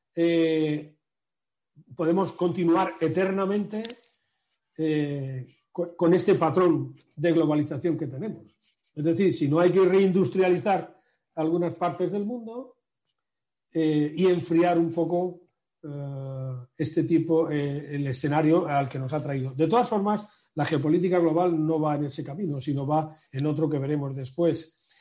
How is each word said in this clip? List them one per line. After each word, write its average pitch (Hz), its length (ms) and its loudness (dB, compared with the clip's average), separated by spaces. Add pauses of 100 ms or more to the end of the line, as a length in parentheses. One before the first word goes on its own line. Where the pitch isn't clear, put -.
(160)
eh, 160 800 0 (1000)
podemos 175 380 0
continuar 175 640 0
eternamente, 190 840 -2 (920)
eh, 143 720 -4 (240)
co-, 170 240 -8
con 175 180 4
este 185 220 4
patrón 156 580 2 (220)
de 165 160 0
globalización 151 640 0
que 156 100 -6
tenemos. 139 360 -10 (500)
Es 151 120 -6
decir, 165 280 2
si 139 140 -2
no 156 140 2
hay 180 100 4
que 190 140 4
reindustrializar 185 1120 2 (360)
algunas 165 400 -2
partes 175 360 -2
del 202 140 -4
mundo, 233 500 -10 (960)
eh, 151 420 2
y 185 140 2
enfriar 175 500 2
un 170 140 2
poco, 175 520 -2 (400)
eh, 135 840 -10 (120)
este 160 260 -2
tipo, 160 460 2
eh, 147 460 -4
el 143 120 -2
escenario 151 600 2
al 139 220 0
que 135 100 -8
nos 131 140 -6
ha 151 100 -4
traído. 135 300 -4
De 151 140 2
todas 233 200 4
formas, 208 400 -2 (280)
la 143 100 0
geopolítica 175 540 2
global 165 460 2
no 160 140 0
va 151 160 0
en 147 100 -2
ese 139 180 -8
camino, 147 360 -6
sino 139 260 -4
va 156 300 -2 (160)
en 139 140 -4
otro 151 240 0
que 147 100 -2
veremos 139 340 -4
después. 160 640 -2 (260)